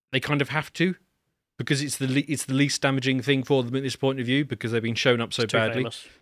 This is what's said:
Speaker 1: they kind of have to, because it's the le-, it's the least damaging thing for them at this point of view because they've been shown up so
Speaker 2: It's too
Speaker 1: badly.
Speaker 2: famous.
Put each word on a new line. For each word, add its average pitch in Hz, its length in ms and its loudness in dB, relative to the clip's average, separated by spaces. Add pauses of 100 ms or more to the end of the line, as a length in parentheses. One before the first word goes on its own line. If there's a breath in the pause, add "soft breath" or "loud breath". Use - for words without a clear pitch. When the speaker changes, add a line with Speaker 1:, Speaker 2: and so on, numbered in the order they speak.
(120)
Speaker 1:
they 131 80 0
kind 143 220 0
of 131 80 -2
have 147 240 -4
to, 175 220 0 (600)
because 135 240 0
it's 147 160 -6
the 135 100 -2
le-, 135 200 0
it's 143 180 -4
the 135 80 -4
least 139 280 2
damaging 135 400 2
thing 135 220 2
for 135 200 2
them 120 120 -4
at 135 80 -2
this 131 120 -4
point 135 240 0
of 123 60 -4
view 135 200 2
because 117 260 -6
they've 117 120 0
been 113 120 -2
shown 120 260 4
up 113 120 -4
so 120 100 0
Speaker 2:
It's 110 80 0
too 120 60 2
Speaker 1:
badly. 113 260 2
Speaker 2:
famous. - 220 -8 (160 loud breath)